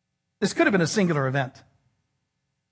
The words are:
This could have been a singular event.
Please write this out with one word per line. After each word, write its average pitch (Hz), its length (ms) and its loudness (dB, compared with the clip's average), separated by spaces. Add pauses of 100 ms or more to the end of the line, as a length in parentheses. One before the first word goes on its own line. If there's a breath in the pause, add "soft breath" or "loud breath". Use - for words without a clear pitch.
(400)
This - 140 -2
could 339 120 2
have 269 60 2
been 185 100 2
a 160 60 2
singular 165 400 0
event. 131 340 -4 (1120)